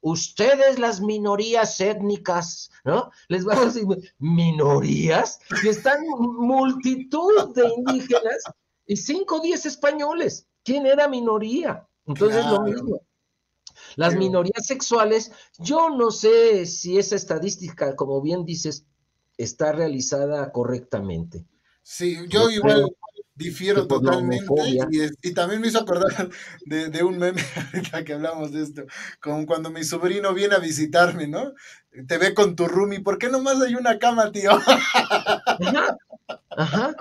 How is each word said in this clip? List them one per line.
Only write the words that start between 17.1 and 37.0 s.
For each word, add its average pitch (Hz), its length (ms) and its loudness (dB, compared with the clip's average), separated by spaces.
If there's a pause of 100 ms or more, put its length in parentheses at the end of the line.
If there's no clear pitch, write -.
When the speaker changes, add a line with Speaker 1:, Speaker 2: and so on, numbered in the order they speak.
Speaker 1:
estadística, 170 800 -4
como 139 260 -2
bien 170 220 -2
dices, 160 420 -8 (500)
está 151 360 -2
realizada 143 800 -2
correctamente. 98 960 -6 (360)
Speaker 2:
Sí, 175 340 -6 (120)
yo 214 160 4
Speaker 1:
No 226 60 4
Speaker 2:
igual 214 240 4
Speaker 1:
creo - 220 2 (380)
Speaker 2:
difiero 180 480 -2
Speaker 1:
que - 60 -4
por 131 160 0
la 135 80 4
Speaker 2:
totalmente, 123 340 0
Speaker 1:
homofobia. 131 440 0
Speaker 2:
y 156 100 2
es, 151 120 -2 (100)
y 180 120 -6
también 180 280 -2
me 226 60 0
hizo 214 120 0
acordar 202 240 0
<laughs> 185 260 -2 (360)
de, 156 240 -4
de 165 120 -2
un 180 160 0
meme, 180 240 -2
<laughs> - 320 -10
ahorita 160 300 -6
que 151 80 -10
hablamos 156 400 -6
de 156 100 -4
esto, 147 200 -10 (380)
como 151 260 -6
cuando 160 240 -2
mi 160 140 -8
sobrino 190 500 -2
viene 202 200 2
a 190 40 6
visitarme, 165 680 2
¿no? 220 260 -6 (540)
"Te 165 120 -2
ve 190 160 4
con 196 220 4
tu 175 120 0
roomie, 196 320 0
¿por 190 180 -2
qué 240 120 -2
nomás 269 320 0
hay 247 120 0
una 240 240 0
cama, 226 340 2
tío?" 202 180 0
<laughs> - 560 4 (500)
Speaker 1:
Ajá, 226 400 0 (540)
ajá. 196 500 -2